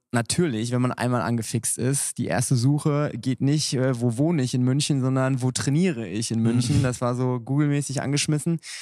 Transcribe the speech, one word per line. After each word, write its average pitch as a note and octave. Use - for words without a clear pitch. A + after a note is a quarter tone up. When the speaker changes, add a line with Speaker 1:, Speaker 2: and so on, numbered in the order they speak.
Speaker 1:
natürlich, A#2+
wenn B2
man B2+
einmal B2
angefixt A2+
ist, C3+
die -
erste A#2+
Suche C#3+
geht B2+
nicht, C#3+
äh, B2+
„Wo A#2+
wohne D#3
ich B2+
in B2+
München“, C3+
sondern C3
„Wo B2+
trainiere C#3+
ich G#2
in A2+
München?“ A#2
Speaker 2:
Mhm. -
Speaker 1:
Das B2+
war B2
so B2+
Google-mäßig C#3+
angeschmissen. D3+